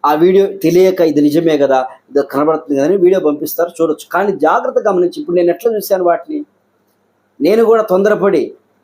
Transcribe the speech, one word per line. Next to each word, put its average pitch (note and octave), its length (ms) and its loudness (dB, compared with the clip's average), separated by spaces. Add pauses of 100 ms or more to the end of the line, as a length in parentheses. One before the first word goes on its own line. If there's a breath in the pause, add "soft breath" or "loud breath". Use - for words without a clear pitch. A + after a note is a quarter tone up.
ఆ D3 80 2
వీడియో F#3+ 320 2
తెలియక F#3 540 0
ఇది D3+ 200 2
నిజమే D3+ 380 2
కదా, C3 280 0 (240 loud breath)
ఇది C#3 160 -2
కనబడుతుంది D3+ 520 -2
కదా C#3+ 100 0
అని G3 80 0
వీడియో F3+ 240 2
పంపిస్తారు, D3+ 500 -4 (120)
చూడొచ్చు. D#3 300 -4
కానీ G3 200 -2
జాగ్రత్త D#3+ 460 -2 (100)
గమనించి, F3+ 320 -2
ఇప్పుడు F3 160 -4
నేను F3 140 2
ఎట్లా A3 260 -2
చూశాను F#3+ 280 -4
వాటిని, D#3 400 -2 (960)
నేను G#3 240 2
కూడా A3 180 4
తొందరపడి G3 720 0 (300)